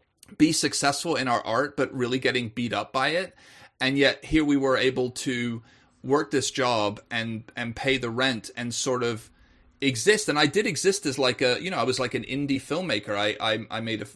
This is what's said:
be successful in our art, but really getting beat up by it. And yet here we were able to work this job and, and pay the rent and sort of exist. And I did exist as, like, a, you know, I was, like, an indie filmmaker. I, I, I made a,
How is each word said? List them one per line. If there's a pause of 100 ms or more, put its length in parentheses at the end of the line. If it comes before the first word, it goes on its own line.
(360)
be
successful
in
our
art,
but
really
getting
beat
up
by
it. (460)
And
yet
here
we
were
able
to (420)
work
this
job (100)
and,
and
pay
the
rent
and
sort
of (520)
exist.
And
I
did
exist
as,
like,
a,
you
know,
I
was,
like,
an
indie
filmmaker.
I,
I,
I
made
a,